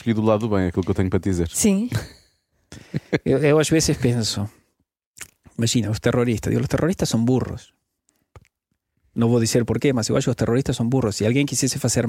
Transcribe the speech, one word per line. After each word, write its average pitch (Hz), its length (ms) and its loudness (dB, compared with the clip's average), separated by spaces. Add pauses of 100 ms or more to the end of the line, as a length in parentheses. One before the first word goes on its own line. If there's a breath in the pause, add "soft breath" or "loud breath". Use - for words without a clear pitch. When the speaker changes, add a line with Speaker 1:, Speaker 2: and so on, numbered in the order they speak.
Speaker 1:
escolhido 110 200 0
o 107 40 2
lado 110 220 2
do 104 60 -2
bem, 95 100 2
é 87 40 0
aquilo 92 140 0
que 95 80 -2
eu 92 80 -2
tenho 92 120 0
para 95 100 0
te 98 100 -2
dizer. 87 240 0
Speaker 2:
Sim. 214 360 2
Speaker 3:
<laughs> - 1300 -8
Eu, 135 160 2
eu 151 180 4
ás 156 140 0
veces 160 240 2
penso, 117 480 -2 (1120)
imagina, 117 320 0
os 110 160 -4
terroristas, 120 480 0
digo, 117 80 0
"Os 135 80 -2
terroristas 160 400 -2
son 113 160 0
burros." 117 480 -2 (1400)
Non 117 160 2
vou 120 80 4
dizer 113 240 2
por 113 160 -2
qué, 139 160 2
mas 110 160 -2
eu 139 80 2
acho 135 80 -2
que 123 80 0
os - 40 -4
terroristas 123 360 0
son 117 160 -2
burros. 120 240 0
Se 101 80 -2
alguén 139 240 2
quixese 135 320 -2
facer 120 280 0